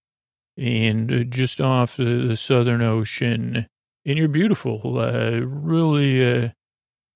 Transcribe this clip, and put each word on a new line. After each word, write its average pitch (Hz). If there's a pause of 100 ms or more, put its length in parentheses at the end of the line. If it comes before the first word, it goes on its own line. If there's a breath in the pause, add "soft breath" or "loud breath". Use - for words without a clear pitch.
(560)
and, 113
uh, 120
just 123
off 131
the, 123
the 113
Southern 120
Ocean. 117 (400)
And 147
you're 160
beautiful, 127
uh, 117
really, 147
uh, 120 (640)